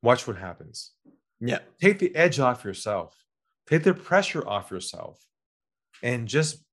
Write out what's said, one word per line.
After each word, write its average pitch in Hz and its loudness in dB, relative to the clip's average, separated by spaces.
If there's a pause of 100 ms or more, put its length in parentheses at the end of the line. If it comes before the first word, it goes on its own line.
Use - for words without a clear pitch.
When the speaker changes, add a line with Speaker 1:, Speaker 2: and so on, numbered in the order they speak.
Speaker 1:
Watch 120 4
what 104 -6
happens. - -14 (480)
Speaker 2:
Yeah. 120 -2 (200)
Speaker 1:
Take 196 6
the 180 0
edge 160 4
off 123 0
yourself. 98 -6 (500)
Take 160 2
the 185 6
pressure 185 0
off 101 -6
yourself - -12 (840)
and 120 -4
just 151 -2